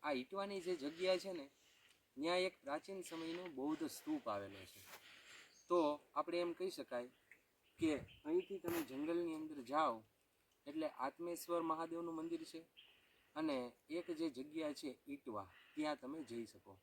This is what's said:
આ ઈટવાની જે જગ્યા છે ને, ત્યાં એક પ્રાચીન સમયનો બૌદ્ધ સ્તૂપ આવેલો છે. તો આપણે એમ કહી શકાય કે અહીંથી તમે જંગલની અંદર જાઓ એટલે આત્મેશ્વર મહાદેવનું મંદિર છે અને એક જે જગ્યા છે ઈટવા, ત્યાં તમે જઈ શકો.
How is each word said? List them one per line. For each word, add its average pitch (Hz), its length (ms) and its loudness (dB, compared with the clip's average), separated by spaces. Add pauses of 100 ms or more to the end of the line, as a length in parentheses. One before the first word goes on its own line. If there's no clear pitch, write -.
આ 151 160 2
ઈટવાની 196 460 -2
જે 180 80 2 (100)
જગ્યા 175 400 4
છે 190 160 -4
ને, 139 60 -8 (720)
ત્યાં 175 300 4
એક 180 140 -2
પ્રાચીન 185 460 -4
સમયનો 165 360 -4 (140)
બૌદ્ધ 151 300 0
સ્તૂપ - 400 -2
આવેલો 98 320 -2 (120)
છે. 98 100 -18 (880)
તો 175 100 10 (380)
આપણે 165 280 2
એમ 175 120 0
કહી 185 200 0
શકાય 123 320 -4 (720)
કે 320 120 6 (340)
અહીંથી 370 380 2
તમે 170 160 2 (100)
જંગલની 165 500 0
અંદર 156 200 -8 (120)
જાઓ 143 260 6 (720)
એટલે 151 200 -2 (180)
આત્મેશ્વર 170 560 0 (100)
મહાદેવનું 165 460 0
મંદિર 165 340 -2
છે 165 100 -10 (760)
અને 294 220 2 (400)
એક 175 100 -2 (120)
જે 165 80 4 (100)
જગ્યા 151 420 -2
છે 147 100 -4 (220)
ઈટવા, 107 360 -4 (260)
ત્યાં 151 280 0
તમે 131 160 -6 (120)
જઈ 117 220 -4
શકો. 101 320 -18